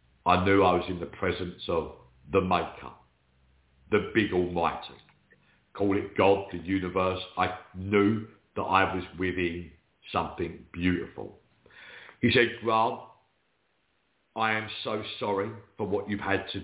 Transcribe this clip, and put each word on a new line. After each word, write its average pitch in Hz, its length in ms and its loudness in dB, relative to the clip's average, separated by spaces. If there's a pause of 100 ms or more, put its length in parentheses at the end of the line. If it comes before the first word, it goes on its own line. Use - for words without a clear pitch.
(260)
I 92 200 4
knew 98 180 6
I 90 100 6
was 87 140 0
in 87 120 -6
the 82 80 -6
presence 90 600 -4
of 80 240 -2 (400)
the 98 100 4
Maker, 82 500 -2 (1000)
the 104 240 0
big 101 180 2
Almighty. 85 600 -2 (800)
Call 101 240 0
it - 200 -6
God, 98 340 6
the 87 80 -8
universe. 92 600 0 (180)
I 92 160 0 (220)
knew 101 500 2 (300)
that 101 60 -4
I 92 340 2
was 87 80 -4 (160)
within 87 520 -4 (400)
something 82 480 -4 (120)
beautiful. 85 640 -2 (840)
He 117 100 4
said, 120 180 6 (140)
"Grant, 113 360 0 (1400)
I 110 180 0
am 107 140 -4 (160)
so 107 200 -4 (160)
sorry 104 300 -2 (280)
for 95 100 -4
what 98 220 -2
you've 101 100 -2
had 98 340 0
to 98 100 -6